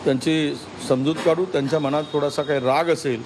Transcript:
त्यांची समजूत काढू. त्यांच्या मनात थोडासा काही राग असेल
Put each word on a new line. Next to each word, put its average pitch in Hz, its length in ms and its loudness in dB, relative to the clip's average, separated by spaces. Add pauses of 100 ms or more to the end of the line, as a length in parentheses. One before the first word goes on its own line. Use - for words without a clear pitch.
त्यांची 147 500 0 (340)
समजूत 139 260 2 (100)
काढू. 170 200 4
त्यांच्या 147 340 0
मनात 147 340 0
थोडासा 143 300 0
काही 139 180 0
राग 143 300 2
असेल 127 360 0